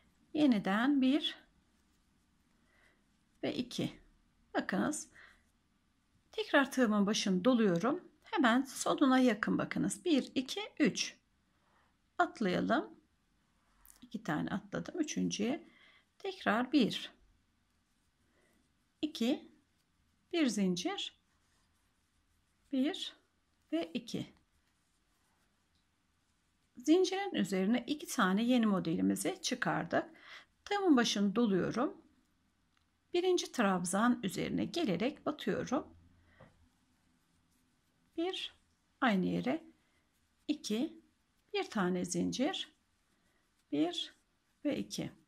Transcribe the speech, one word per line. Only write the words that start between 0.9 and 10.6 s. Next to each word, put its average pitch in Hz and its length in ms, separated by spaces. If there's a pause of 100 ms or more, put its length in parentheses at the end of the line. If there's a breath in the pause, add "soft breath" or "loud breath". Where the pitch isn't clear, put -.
bir 262 340 (2000 soft breath)
ve - 120
iki. - 360 (600)
Bakınız. - 560 (1200 loud breath)
Tekrar 285 400
tığımın 214 340
başını 190 400
doluyorum. 226 580 (200)
Hemen 262 380
sonuna 262 580
yakın 220 380
bakınız. - 480
Bir, 302 300
iki, 277 260 (180)